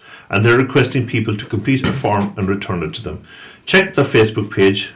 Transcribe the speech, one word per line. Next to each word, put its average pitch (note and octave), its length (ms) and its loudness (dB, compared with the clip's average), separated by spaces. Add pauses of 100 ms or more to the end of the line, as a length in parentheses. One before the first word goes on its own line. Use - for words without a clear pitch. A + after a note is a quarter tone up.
(300)
and A2 160 0
they're A#2+ 140 4
requesting C3 480 0
people A2 280 -2
to - 120 -8
complete B2+ 400 -2
a - 40 0
form G2+ 460 -2
and G2 100 -2
return F#2+ 360 -2
it D#2+ 100 -8
to - 80 -10
them. - 220 -12 (420)
Check F#3+ 300 2
their C#3+ 100 2
Facebook A2 480 0
page G2 420 2